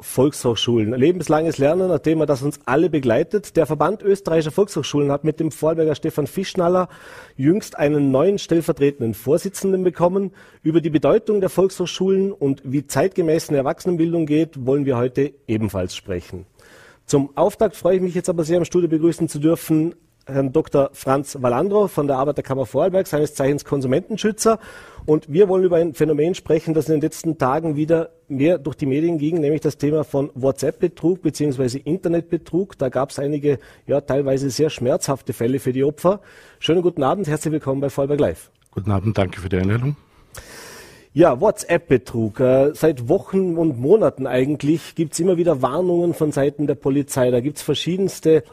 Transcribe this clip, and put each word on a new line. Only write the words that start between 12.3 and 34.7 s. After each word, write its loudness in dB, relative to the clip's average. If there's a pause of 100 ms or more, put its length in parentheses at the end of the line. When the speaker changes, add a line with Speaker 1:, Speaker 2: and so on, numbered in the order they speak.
Speaker 1:
und -2
wie -4
zeitgemäß 0
eine 0
Erwachsenenbildung -2
geht, -2
wollen 2
wir 0
heute 0 (160)
ebenfalls -2
sprechen. -10 (600)
Zum 0
Auftakt 0
freue 2
ich 0
mich -4
jetzt -4
aber 0
sehr, 0
im 2
Studio 0
begrüßen 0
zu -8
dürfen 0 (300)
Herrn -2
Doktor 2
Franz -2
Wallandro 2
von -2
der 0
Arbeiterkammer -2
Vorarlberg, 0
seines -2
Zeichens 0
Konsumentenschützer. 0 (480)
Und 0
wir 6
wollen 2
über 4
ein 0
Phänomen 0
sprechen, 0
das 0
in 2
den 0
letzten -4
Tagen 0
wieder 0 (160)
mehr 2
durch -8
die -4
Medien 0
ging, -2
nämlich 0
das -2
Thema 0
von -4
WhatsApp-Betrug -2
beziehungsweise -2
Internetbetrug. -4
Da -2
gab's -4
einige, 0 (300)
ja, 0
teilweise -2
sehr 0
schmerzhafte -4